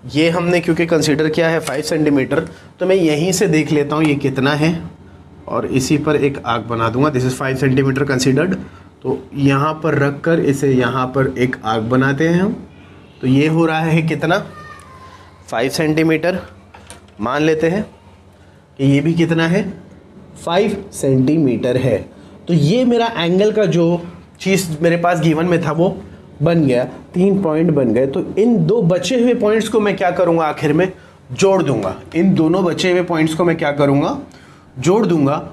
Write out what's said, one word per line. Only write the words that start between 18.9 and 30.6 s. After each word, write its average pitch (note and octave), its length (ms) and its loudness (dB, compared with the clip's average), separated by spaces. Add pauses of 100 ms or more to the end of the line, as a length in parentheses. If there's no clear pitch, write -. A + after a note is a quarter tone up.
भी E3 120 0
कितना E3 340 0
है, G3 160 0 (840)
five G3 380 0 (100)
centimeter C3 840 0
है। A#2+ 200 0 (500)
तो E3+ 60 0
ये E3+ 320 2
मेरा A#3 320 0
angle F#3 340 2
का G#3 160 2
जो E3+ 340 2 (380)
चीज़ F#3 300 0 (120)
मेरे E3+ 160 2
पास F3 220 0
given D#3+ 260 2
में E3+ 200 2
था D#3 60 -2
वो E3 240 0 (480)
बन E3+ 220 4
गया, B2 180 2 (300)
तीन F#3+ 280 2
point E3 300 0
बन C3 220 2
गए। B2+ 140 2
तो - 180 -4 (120)
इन A3+ 280 2
दो G#3+ 180 2
बचे F3+ 380 0
हुए B3 120 2
points G#3+ 360 0
को A3+ 100 0
मैं G#3 180 0
क्या F#3+ 140 0
करूँगा, E3+ 340 0
आखिर D3 280 -2